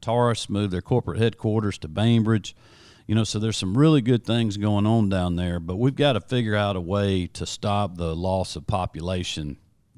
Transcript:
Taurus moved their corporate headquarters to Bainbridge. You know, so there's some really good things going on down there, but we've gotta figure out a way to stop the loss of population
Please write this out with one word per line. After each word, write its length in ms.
Taurus 460
moved 260
their 100
corporate 340
headquarters 600
to 80
Bainbridge. 680
You 80
know, 80
so 160
there's 180
some 180
really 260
good 220
things 340
going 280
on 240
down 260
there, 240
but 180
we've 180
gotta 260
figure 340
out 200
a 60
way 520
to 140
stop 500
the 180
loss 400
of 120
population 920